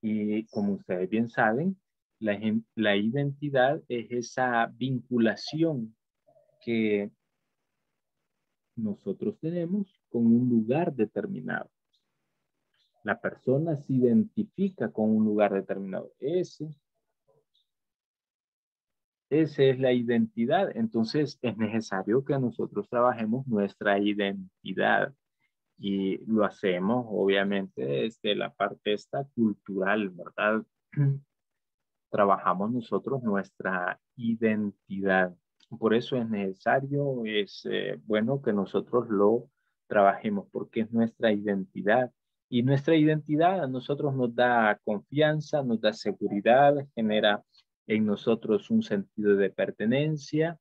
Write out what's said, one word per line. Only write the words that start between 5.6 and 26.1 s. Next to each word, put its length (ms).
que 500
nosotros 640
tenemos 600
con 160
un 240
lugar 440
determinado. 760
La 160
persona 580
se 160
identifica 1000
con 240
un 100
lugar 280
determinado. 680
Ese, 500
esa 340
es 160
la 140
identidad. 840
Entonces, 680
es 160
necesario 680
que 160
nosotros 500
trabajemos 580
nuestra 520
identidad. 1120
Y 460